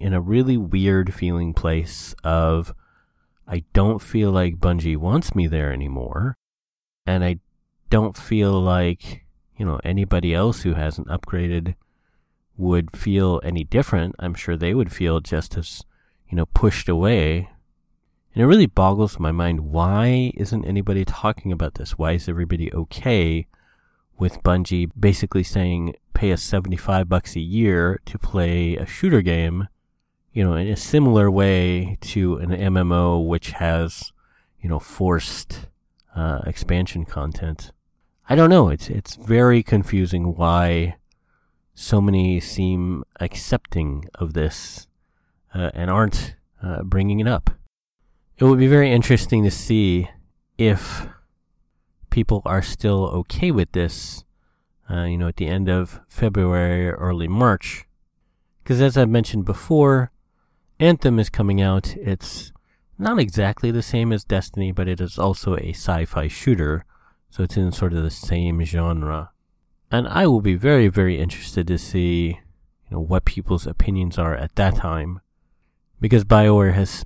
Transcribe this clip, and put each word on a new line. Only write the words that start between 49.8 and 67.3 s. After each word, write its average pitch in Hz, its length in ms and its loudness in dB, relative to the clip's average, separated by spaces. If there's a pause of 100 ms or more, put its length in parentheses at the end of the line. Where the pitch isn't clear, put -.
if - 500 0 (1040)
people 107 380 0
are 95 160 0
still 98 460 -2
okay 123 420 -2
with 98 220 0
this, - 520 -6 (640)
uh, 87 120 -2
you 87 160 -4
know, 87 100 -2
at - 80 -6
the 90 100 -4
end 92 220 -2
of 90 400 -2
February 90 800 0
or 85 60 -4
early 85 340 -4
March. 104 560 0 (800)
'Cause 127 160 0
as 135 160 4
I've 120 140 4
mentioned 113 340 0
before, 135 640 2 (680)
Anthem 151 400 4
is 107 100 2
coming 98 320 0
out. 95 380 2
It's - 520 -8 (480)
not 220 200 0
exactly 107 520 0
the 117 120 0
same 117 280 -2
as 107 140 -2
Destiny, 95 480 -2
but 92 160 -4
it 90 140 -4
is 85 160 -6
also 95 380 0
a 85 140 -6
sci-fi 82 560 -4
shooter, 82 600 -2 (420)
so - 140 -8